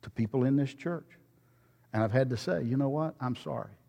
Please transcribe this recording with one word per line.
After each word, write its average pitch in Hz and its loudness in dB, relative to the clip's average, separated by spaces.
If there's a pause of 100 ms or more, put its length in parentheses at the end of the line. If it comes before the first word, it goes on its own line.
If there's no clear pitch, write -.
to - -12
people 117 0
in 135 4
this 139 2
church, - -8 (840)
and 110 2
I've 110 0
had 131 4
to 120 -2
say, 170 -2
"You 120 0
know 139 2
what? 156 -2
I'm 127 -2
sorry. 120 -6 (180)